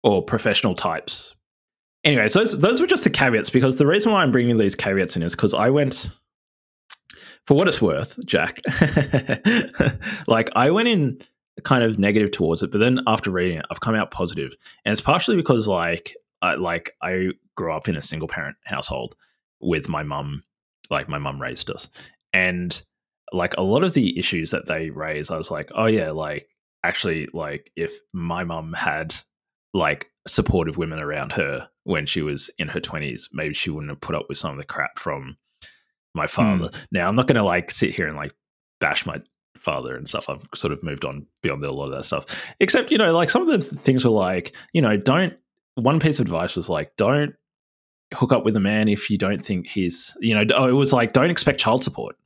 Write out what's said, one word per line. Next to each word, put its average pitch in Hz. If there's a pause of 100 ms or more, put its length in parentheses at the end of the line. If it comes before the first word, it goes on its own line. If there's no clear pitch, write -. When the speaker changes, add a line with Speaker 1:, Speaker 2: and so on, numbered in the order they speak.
Speaker 1:
Or 208
professional 107
types. - (680)
Anyway, 127
so 185
those, 214
those 226
were 349
just 359
the -
caveats, 120
because 131
the 143
reason 208
why 190
I'm 135
bringing 120
these 101
caveats 98
in 82
is 85
'cause -
I 110
went, 139 (1400)
for 143
what 185
it's -
worth, 85
Jack, -
<laughs> -
like, 113
I 131
went 220
in 156 (420)
kind 127
of 113
negative 101
towards 82
it, 87
but 104
then 127
after 110
reading 90
it, 78
I've -
come 113
out 107
positive. 80 (320)
And 98
it's 107
partially 175
because, 120
like, 85 (260)
I, 87
like, 85
I 92 (260)
grew 82
up 78
in 92
a 73
single 78
parent 73
household 65 (440)
with 78
my 76
mum, 71 (460)
like, 71
my 73
mum 69
raised -
us. - (440)
And, 90 (540)
like, 90
a 92
lot 110
of 180
the 117
issues 85
that -
they 80
raise, 78
I 82
was 80
like, 76
"Oh, 110
yeah, 104
like, 76 (360)
actually, 85
like, 73
if 82 (140)
my 85
mum 82
had, 80 (580)
like, 76 (160)
supportive 80
women 80
around 73
her 69 (160)
when 78
she 80
was 73
in 78
her 80
twenties, 73
maybe 76
she -
wouldn't 76
have 71
put -
up -
with 73
some 78
of 69
the 71
crap -
from 69 (760)
my 78
father." 98
Speaker 2:
Mm. -
Speaker 1:
Now, 87
I'm 101
not 123
gonna, 120
like, 90
sit -
here 82
and, 76
like, 73 (460)
bash 73
my 73 (360)
father 65
and 65
stuff. -
I've 69
sort -
of 71
moved 71
on 71 (160)
beyond 71
a 69
lot 69
of 65
that 65
stuff. - (340)
Except, 233
you -
know, 202
like, 170
some 254
of 359
the 302
th-, -
things 127
were 120
like, 92 (180)
you 165
know, 107
don't, 135 (420)
one 131
piece 156
of 123
advice 85
was 87
like, 78
"Don't 143 (800)
hook -
up 123
with 107
a 107
man 107
if 101
you 104
don't 101
think 90
he's," -
you 113
know, 107
d-, 110
oh, 131
it 127
was 139
like, 117
"Don't 135
expect -
child 120
support." - (100)